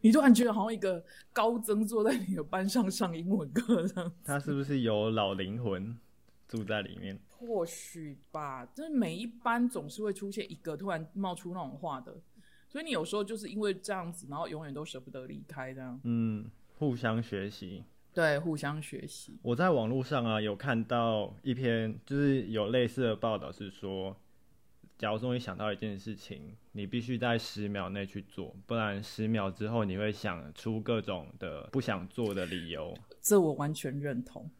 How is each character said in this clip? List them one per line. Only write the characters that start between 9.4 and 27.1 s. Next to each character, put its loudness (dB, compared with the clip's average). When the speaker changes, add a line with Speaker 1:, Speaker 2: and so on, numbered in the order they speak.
Speaker 1:
总 -4
是 -10
会 0
出 -4
现 -6
一 -8
个 -6
突 -6
然 -2
冒 -2
出 -8
那 -4
种 -6
话 -6
的， -16
所 -8
以 -6
你 -2
有 2
时 -4
候 2
就 -6
是 -8
因 -6
为 2
这 -6
样 -2
子， -14
然 -6
后 -2
永 -6
远 -8
都 -6
舍 -10
不 -18
得 -10
离 -10
开 -8
这 -10
样。 -8
Speaker 2:
嗯， 0
互 2
相 2
学 -4
习。 -12
Speaker 1:
对， 4
互 -2
相 -4
学 -10
习。 -14
Speaker 2:
我 0
在 4
网 4
络 2
上 0
啊， 2
有 0
看 0
到 2
一 0
篇， 2
就 -2
是 4
有 2
类 4
似 0
的 4
报 2
道， -6
是 -8
说， -6
假 0
如 0
说 0
你 -2
想 -8
到 0
一 -4
件 -6
事 -8
情， -14
你 -6
必 -2
须 -2